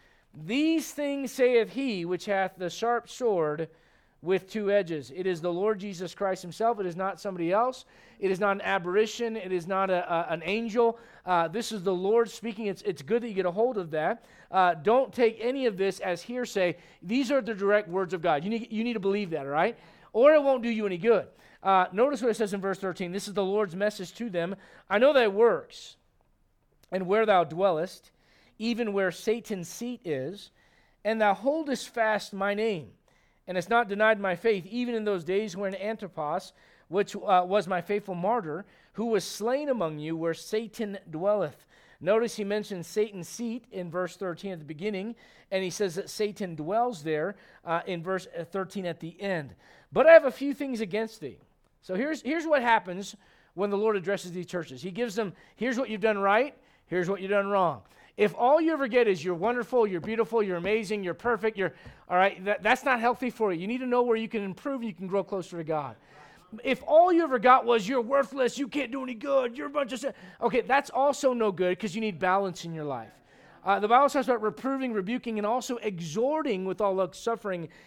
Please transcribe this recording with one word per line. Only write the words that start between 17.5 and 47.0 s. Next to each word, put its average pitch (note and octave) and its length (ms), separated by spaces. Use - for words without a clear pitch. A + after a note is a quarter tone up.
direct G3+ 340
words F3+ 260
of F3 80
God. D#3 220
You G3 60
need, A3+ 220
you A3 120
need A#3+ 100
to A3 60
believe G3 300
that, D3 160
all C3+ 60
right? F#3 260
Or C#4 220
it D4+ 100
won't C4 200
do A#3 60
you A3 160
any F#3 120
good. G3+ 300
Uh, F#3+ 280
notice A#3 300
what A#3 100
it G3+ 40
says G3+ 180
in G3 80
verse F#3+ 180
thirteen. F3+ 320
"This F#3+ 160
is G3+ 60
the G3 100
Lord's F#3+ 320
message G3+ 400
to A#3 140
them. F3 260
I G3 80
know C4+ 160
thy A#3+ 140
works, G3+ 720
and F#3 140
where G#3+ 200
thou F#3 180
dwellest, E3+ 680
even A3+ 340
where G3 200
Satan's G#3 580
seat A#3+ 340
is, D3+ 480
and A3 160
thou G#3 120
holdest C#4 560
fast A3 440
my G3+ 200
name, G#3 380
and F#3 100
hast F3+ 140
not A#3 180
denied G#3 320
my F#3+ 160
faith, G3+ 300
even A#3+ 300
in G#3+ 80
those G3 200
days F#3+ 320
when G3 200
Antipas, F#3 800
which, G3 280
uh, F#3 300
was F#3 220
my F3+ 140
faithful G3+ 340
martyr, F#3 500
who A3+ 140
was G#3+ 160
slain C4 460
among E3 300
you, D#3+ 160
where E3 180
Satan G#3+ 640
dwelleth." F3+ 560
Notice G#3+ 360
he G#3 80
mentions G3+ 420
Satan's G3+ 400
seat A#3 460
in F3 180
verse F3 240
thirteen F#3+ 380
at E3 60
the D#3 60
beginning, G3 500
and F#3+ 100
he F#3 80
says F3 260
that G3 140
Satan G#3 460
dwells F#3 480